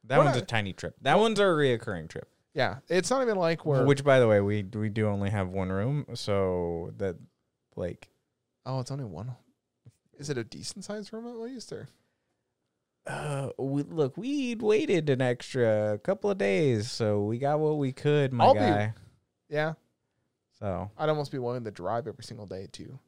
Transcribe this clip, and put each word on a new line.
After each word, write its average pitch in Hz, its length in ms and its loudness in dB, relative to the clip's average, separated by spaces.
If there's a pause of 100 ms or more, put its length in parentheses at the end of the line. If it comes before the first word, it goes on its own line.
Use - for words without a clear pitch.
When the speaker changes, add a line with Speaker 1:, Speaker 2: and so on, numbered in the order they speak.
Speaker 1:
That 127 120 2
Speaker 2:
We're - 80 8
Speaker 1:
one's 135 120 4
Speaker 2:
not 117 60 -2
Speaker 1:
a - 40 -12
tiny 104 260 0
trip. - 280 -8
That 147 180 4
one's 220 200 4
a 202 40 6
reoccurring 120 640 2
trip. - 180 -10 (260)
Speaker 2:
Yeah. 127 240 0 (100)
It's 175 220 0
not 269 120 0
even 226 160 0
like 165 280 0
we're 135 200 4
Speaker 1:
Which, 139 180 4
by 135 160 8
the 120 80 8
way, 104 140 6
we, 104 220 0
we 107 260 -4
do 107 180 0
only 101 220 0
have 98 200 0
one 92 200 -2
room. 113 360 -2 (100)
So 90 840 -2
that, 92 200 -4 (580)
like - 340 -8 (560)
Speaker 2:
Oh, 131 140 -4
it's 127 120 -8
only 139 140 -8
one. 101 260 -10 (840)
Is 147 120 -12
it 139 80 -2
a 113 60 -4
decent 117 420 -12
sized 208 280 -10
room 226 140 -12
at 240 80 -12
least, 226 380 -12
or? - 140 -14 (1200)
Speaker 1:
Uh, 143 500 -6
we, 135 260 -2
look, 156 340 -2
we'd 247 440 -4
waited 208 480 2
an 131 120 2
extra 110 800 2
couple 196 260 0
of 196 80 0
days, 156 540 2
so 104 320 2
we 110 160 -2
got 143 200 0
what 156 200 2
we 135 120 0
could, 147 400 2
my 123 140 4
Speaker 2:
I'll 254 80 8
be 208 60 4
Speaker 1:
guy. 104 340 2 (560)
Speaker 2:
Yeah. 156 240 -2 (840)
Speaker 1:
So 95 380 -6
Speaker 2:
I'd 156 120 -2
almost 151 220 -2
be 139 80 -6
willing 123 240 -4
to 107 80 -8
drive 101 360 -6
every 110 160 -12
single 104 220 -14
day 95 260 -12
too. - 360 -18